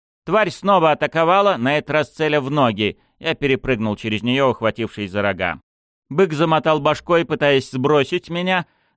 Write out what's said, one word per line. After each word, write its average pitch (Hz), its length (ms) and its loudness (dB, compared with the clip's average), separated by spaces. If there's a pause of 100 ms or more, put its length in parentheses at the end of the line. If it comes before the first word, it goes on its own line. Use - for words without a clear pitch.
(240)
Тварь 196 280 0
снова 180 400 2
атаковала, 165 640 2
на 135 220 0
этот - 100 -12
раз 147 220 -2
целя 151 280 0
в 135 120 -6
ноги. 110 480 0 (180)
Я 160 160 -4
перепрыгнул 123 600 -2
через 107 260 -6
нее, 127 300 0
ухватившись 107 580 -4
за 101 140 -4
рога. 90 360 -2 (520)
Бык 160 220 2
замотал 156 480 2
башкой, 165 420 0
пытаясь 143 480 0
сбросить 143 580 0
меня, 180 360 -2 (320)